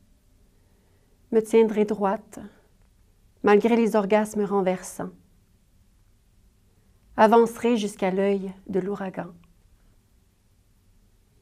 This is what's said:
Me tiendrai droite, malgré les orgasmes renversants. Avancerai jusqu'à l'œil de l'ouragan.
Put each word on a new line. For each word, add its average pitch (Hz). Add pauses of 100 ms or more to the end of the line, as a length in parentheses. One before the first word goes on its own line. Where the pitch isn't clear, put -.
(1300)
Me 226
tiendrai 220
droite, 208 (1040)
malgré 208
les 226
orgasmes 214
renversants. 185 (2000)
Avancerai 233
jusqu'à 202
l'œil 196 (140)
de 185
l'ouragan. 185 (2000)